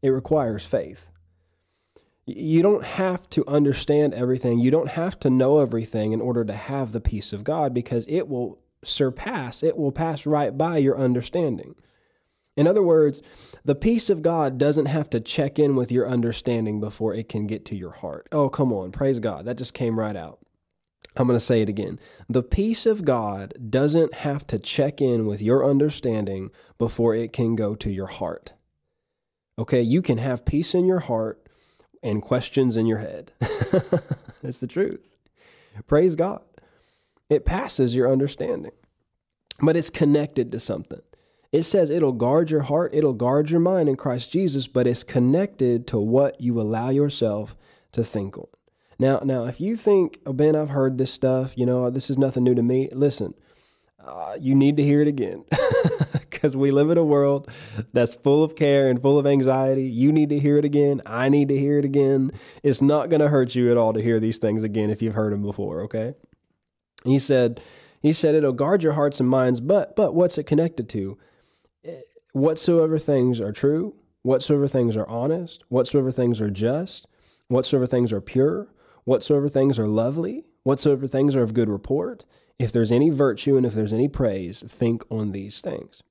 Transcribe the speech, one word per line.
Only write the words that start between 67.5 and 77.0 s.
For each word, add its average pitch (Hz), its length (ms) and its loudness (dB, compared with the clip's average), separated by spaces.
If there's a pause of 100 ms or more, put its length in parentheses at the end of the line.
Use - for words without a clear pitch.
he 151 120 4
said, 156 220 2
"It'll 147 180 2
guard 156 300 0
your 156 100 2
hearts 147 260 0
and 127 100 2
minds," 127 300 2
but, 175 360 0
but 202 180 2
what's 175 240 2
it 147 80 -6
connected 156 440 0
to? 98 280 -8 (640)
Eh, - 180 -14 (320)
"Whatsoever 160 640 2
things 127 400 2
are 104 120 -4
true, 151 440 -2 (260)
whatsoever 135 460 0
things 120 280 0
are 107 120 -4
honest, 151 640 -6
whatsoever 131 420 0
things 120 300 0
are 104 80 -2
just, 117 580 -4 (400)